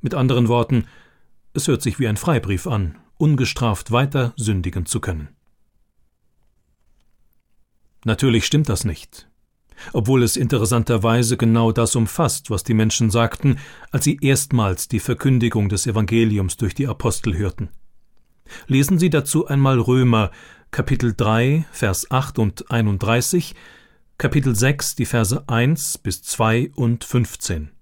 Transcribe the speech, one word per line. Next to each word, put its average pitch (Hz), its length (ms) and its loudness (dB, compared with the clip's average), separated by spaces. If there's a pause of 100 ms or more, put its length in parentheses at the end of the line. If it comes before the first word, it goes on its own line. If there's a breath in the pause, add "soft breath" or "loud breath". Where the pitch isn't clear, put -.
Mit 139 140 -4
anderen 127 340 2
Worten, 120 380 0 (640 soft breath)
es - 160 -4
hört 147 140 0
sich 110 160 -4
wie 123 100 -2
ein 104 80 -2
Freibrief 104 500 -2
an, 101 300 -4 (220)
ungestraft 123 760 0
weiter 131 440 0
sündigen 92 500 -2
zu - 140 -4
können. 78 280 -8 (2750)
Natürlich 113 420 2
stimmt 151 220 2
das 101 160 -2
nicht, - 440 -8 (640 loud breath)
obwohl 127 320 2
es 110 120 0
interessanterweise 117 1000 2
genau 113 340 4
das 113 240 0
umfasst, - 560 -2
was 101 140 -4
die 117 100 0
Menschen 110 360 2
sagten, 117 480 2 (340 loud breath)
als 139 120 -2
sie 143 160 0
erstmals 123 680 0
die 117 100 -2
Verkündigung 117 680 2
des 101 180 -2
Evangeliums 107 720 2
durch 107 180 -2
die 135 140 -2
Apostel 110 480 -2
hörten. 95 320 -4 (1000 loud breath)
Lesen 143 320 2
Sie 175 100 4
dazu 151 380 0
einmal 135 320 2
Römer, 120 540 2 (400 loud breath)
Kapitel 123 440 0
drei, 123 540 2
Vers - 400 -2
acht 131 280 -2
und - 320 -2
einunddreißig, 113 840 0 (640 loud breath)
Kapitel 139 380 0
sechs, 135 400 0
die 120 100 -2
Verse 113 420 0
eins 123 480 0
bis - 260 -8
zwei 113 520 0
und 117 300 -2
fünfzehn. 87 680 -4 (120)